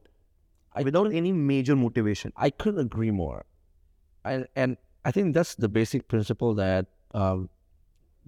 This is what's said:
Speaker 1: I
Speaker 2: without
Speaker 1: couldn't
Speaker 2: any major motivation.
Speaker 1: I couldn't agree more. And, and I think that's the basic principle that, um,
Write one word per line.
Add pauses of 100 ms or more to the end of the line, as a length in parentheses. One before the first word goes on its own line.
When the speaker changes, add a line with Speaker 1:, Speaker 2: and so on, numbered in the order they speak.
(720)
Speaker 1:
I
Speaker 2:
without
Speaker 1:
couldn't
Speaker 2:
any
major
motivation.
Speaker 1:
I
couldn't
agree
more. (800)
And, (100)
and (280)
I
think
that's
the
basic
principle
that, (260)
um, (800)